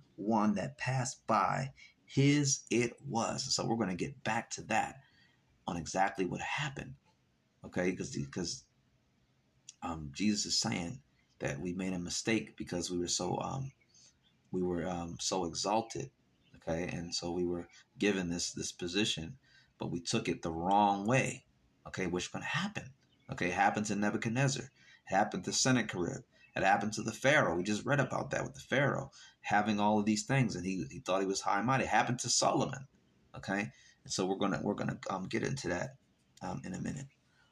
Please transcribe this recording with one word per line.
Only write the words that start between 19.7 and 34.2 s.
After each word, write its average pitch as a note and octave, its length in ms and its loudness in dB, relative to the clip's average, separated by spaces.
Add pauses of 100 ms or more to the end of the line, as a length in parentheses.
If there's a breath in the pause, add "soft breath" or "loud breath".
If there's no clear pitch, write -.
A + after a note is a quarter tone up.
but F2 120 -4
we F2 100 -4
took - 280 -2
it E2+ 140 -4
the E2+ 100 -4
wrong G2 540 4
way. B2 380 2 (420)
Okay, F#2 200 -4
which F2+ 240 -2
can F#2+ 120 -8
happen. - 500 -4 (380)
Okay, F2+ 180 0
it F2 60 -2
happened G#2 320 4
to G2+ 100 0
Nebuchadnezzar. A2 680 2
It - 60 -16 (340 loud breath)
happened G2 400 2
to G2 80 -2
Sennacherib. G#2+ 720 2 (300 soft breath)
It - 80 0
happened G#2 300 4
to G#2+ 100 -4
the A2 80 -4
Pharaoh. B2+ 460 4
We F2+ 80 2
just G#2 200 0
read C#3 140 4
about C3+ 320 0
that - 140 0
with - 100 -8
the - 60 -16
Pharaoh - 500 0 (300 loud breath)
having G#2 400 2
all G#2+ 180 6
of G#2 80 2
these G#2+ 180 2
things, B2+ 300 2
and F2 100 -4
he, F#2 240 -2
he E2+ 120 -14
thought F#2 200 2
he F#2+ 60 2
was F#2+ 140 0
high G2+ 180 2
and G#2+ 80 0
mighty. B2+ 160 4
It - 80 -2
happened B2 300 4
to B2 100 -2
Solomon. - 560 2 (480)
Okay, G2+ 380 -2 (320 loud breath)
and - 80 -12
so F#2+ 120 0